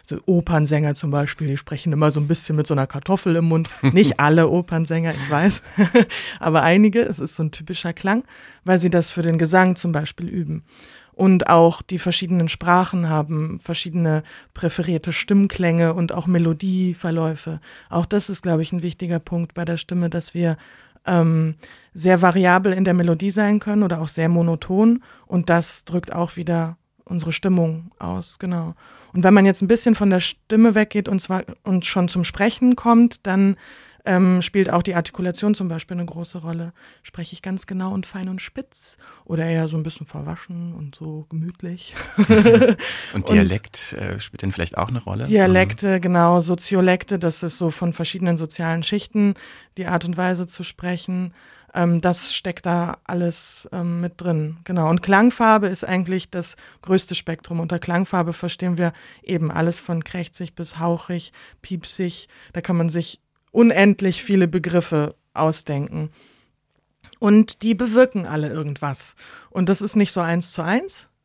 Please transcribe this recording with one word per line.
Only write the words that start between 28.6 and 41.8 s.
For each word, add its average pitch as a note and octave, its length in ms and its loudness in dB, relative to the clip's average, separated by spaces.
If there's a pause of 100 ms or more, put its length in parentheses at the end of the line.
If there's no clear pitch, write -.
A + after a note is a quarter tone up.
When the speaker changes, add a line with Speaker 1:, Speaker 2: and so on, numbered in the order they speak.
Speaker 1:
Und F3+ 120 2
wenn F#3 100 8
man G3 120 8
jetzt F#3+ 160 2
ein F#3+ 60 2
bisschen A3+ 280 4
von G3+ 140 2
der F#3 100 4
Stimme A3 560 2
weggeht G#3 320 0
und F#3+ 120 -2
zwar, F#3 220 -4 (220)
und F#3 220 0
schon F3+ 220 0
zum F3+ 160 -2
Sprechen A#3+ 520 2
kommt, A#3 500 4
dann, G3 300 2 (480)
ähm, F#3 380 4
spielt F#3+ 280 0
auch F3 120 2
die F#3 120 -4
Artikulation F3+ 600 -2
zum F#3 140 -4
Beispiel E3 280 -8
eine F3 100 -6
große E3 320 -12
Rolle. E3 340 -10 (300)
Spreche - 320 -14
ich - 80 -20
ganz F#3+ 240 -8
genau F#3+ 260 -6
und F#3+ 140 -8
fein F#3 240 -10
und F#3 100 -8
spitz - 560 -14 (300)
oder D#3+ 180 -4
eher E3 240 -2
so D#3 80 -6
ein D#3 60 -2
bisschen D#3 240 -12
verwaschen E3+ 640 -12
und D#3 220 -14
so D#3 340 -14
gemütlich? E3+ 640 -12 (220)